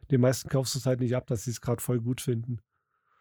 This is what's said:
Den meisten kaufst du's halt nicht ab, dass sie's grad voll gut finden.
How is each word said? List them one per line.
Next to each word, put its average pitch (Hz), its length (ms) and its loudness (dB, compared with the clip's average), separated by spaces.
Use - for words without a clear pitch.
Den 135 120 4
meisten 127 280 4
kaufst 135 260 0
du's 127 100 -4
halt 127 140 2
nicht 123 160 0
ab, 127 120 -4
dass 117 160 -2
sie's 117 180 -6
grad 120 200 -2
voll 123 200 0
gut 123 200 -2
finden. 120 380 -2